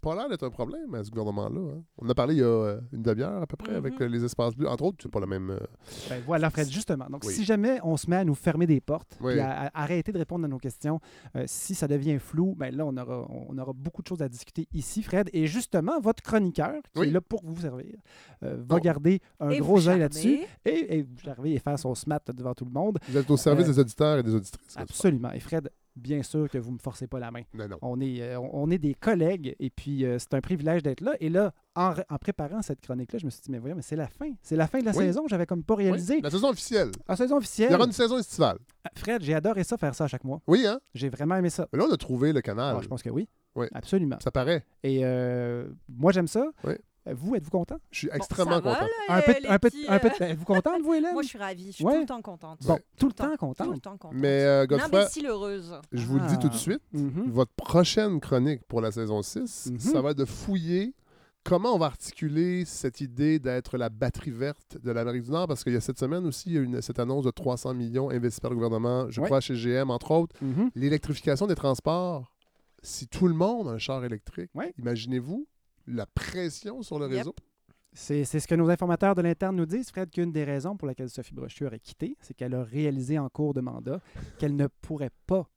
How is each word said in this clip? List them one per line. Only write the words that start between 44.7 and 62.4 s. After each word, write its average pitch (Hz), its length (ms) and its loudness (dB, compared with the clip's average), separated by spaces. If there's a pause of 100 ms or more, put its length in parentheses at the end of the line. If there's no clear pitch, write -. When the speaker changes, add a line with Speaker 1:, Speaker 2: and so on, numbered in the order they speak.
Speaker 3:
Et, 135 180 2
euh, 123 640 -2 (220)
moi, 143 240 4
j'aime 180 160 4
ça. 247 180 0 (160)
Speaker 1:
Oui. - 120 -2 (360)
Speaker 3:
Vous, 160 260 -4
êtes-vous 151 140 -4
content ? 196 280 -2 (120)
Speaker 1:
Je - 100 -8
suis - 80 -4
Speaker 2:
Bon, - 80 -6
Speaker 1:
extrêmement - 400 0
Speaker 2:
ça 170 40 4
va, - 140 2
Speaker 1:
content. 359 120 0 (220)
Speaker 2:
là, 180 80 4
Speaker 3:
Un 190 60 6
peu, 247 180 8
Speaker 2:
les 277 80 -6
Speaker 3:
un 202 100 6
peu, 233 120 6
Speaker 2:
petits, 294 180 -8
Speaker 3:
un 196 100 6
peu, 202 100 6
Speaker 2:
euh, 180 180 2
Speaker 3:
êtes-vous 160 180 -4
contente, 302 380 4
vous, 311 100 2
Hélène ? 330 220 2
Speaker 2:
Moi, 320 80 -2
je 269 60 -4
suis 240 100 -14
ravie. 190 300 -8
Je 190 80 -16
suis 151 80 -2
Speaker 3:
Ouais. 254 100 6
Speaker 2:
tout 320 60 4
le 294 60 0
temps 247 140 -8
contente. 160 460 -16
Speaker 3:
Bon, 170 80 6
Speaker 1:
Ouais. - 100 -4 (140)
Speaker 3:
tout 262 80 4
le 254 80 4
temps 302 240 -2
contente. 139 280 -4
Speaker 2:
Tout 359 60 -2
le 143 80 -4
temps 196 160 -14
contente. 156 240 -16
Speaker 1:
Mais, 139 220 4
euh, 139 220 6
Speaker 2:
Une - 20 0
Speaker 1:
Godefroy, 190 340 4
Speaker 2:
imbécile 294 260 0
heureuse. 196 540 -6 (100)
Speaker 1:
je 120 140 -2
vous 135 140 2
le 175 80 0
dis 165 120 4
tout 147 120 4
de 117 40 -6
Speaker 3:
Ah. 113 40 -2
Speaker 1:
suite, 202 240 -2 (100)
Speaker 3:
Mhm. 143 380 -2
Speaker 1:
votre 120 220 2
prochaine 180 680 2
chronique 131 480 0
pour 117 140 0
la 110 100 0
saison 107 300 -2
six, 214 480 -6
Speaker 3:
Mhm. 123 80 -6
Speaker 1:
ça 151 240 2
va 143 80 2
être 147 80 -2
de 135 80 2
fouiller 185 680 -2 (500)
comment 202 300 4
on 185 40 2
va 160 80 2
articuler 165 800 -2